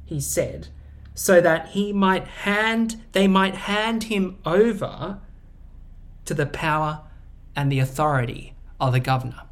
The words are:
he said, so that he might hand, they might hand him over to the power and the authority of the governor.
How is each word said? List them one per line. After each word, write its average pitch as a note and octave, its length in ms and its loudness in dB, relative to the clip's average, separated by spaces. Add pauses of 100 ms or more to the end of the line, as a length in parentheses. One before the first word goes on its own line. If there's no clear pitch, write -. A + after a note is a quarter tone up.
he D3+ 160 -8
said, - 480 -6 (460)
so F3+ 260 6
that E3 280 2
he G3+ 260 -2
might F#3+ 320 2
hand, A3 760 -2 (100)
they G3 140 4
might F#3+ 280 4
hand G#3+ 500 -2
him F#3+ 400 -2
over F#3 760 0 (1080)
to D#3 80 -6
the D3 100 0
power D#3 560 -2 (540)
and C#3+ 180 0
the C3+ 60 0
authority C3 760 -2 (240)
of C3 140 0
the B2+ 80 2
governor. B2+ 520 -4